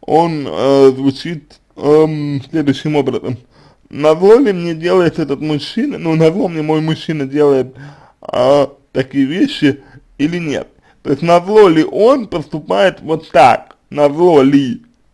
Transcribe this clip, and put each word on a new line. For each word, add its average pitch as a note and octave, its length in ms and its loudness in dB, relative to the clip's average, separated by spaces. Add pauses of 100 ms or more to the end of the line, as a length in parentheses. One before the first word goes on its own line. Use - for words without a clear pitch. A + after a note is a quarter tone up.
он, D#3 440 -2
э, C3 480 4
звучит, C#3 640 -6 (180)
эм, D3 720 0
следующим D3+ 440 -4
образом. B2 440 -4 (520)
«Назло D#3+ 440 4
ли A#3+ 180 2
мне E3+ 220 -4
делает E3+ 440 0
этот C#3+ 220 -4
мужчина, D3+ 560 -6
ну, D#3+ 180 -4
назло E3 340 0
мне D#3+ 120 -8
мой D#3 220 -2
мужчина D#3 420 -6
делает, C3+ 500 0 (460)
а, C3+ 500 0 (220)
такие C3+ 320 -2
вещи D3 580 -2 (360)
или E3 180 -4
нет?» D3 320 -8 (340)
То - 80 -6
есть C#3 120 -4
назло F3+ 460 4
ли D#3+ 160 4
он A3+ 420 0
поступает E3+ 760 -4
вот D#3 300 -8
так? - 480 2 (100)
Назло D3 540 2
ли? C3+ 400 0 (320)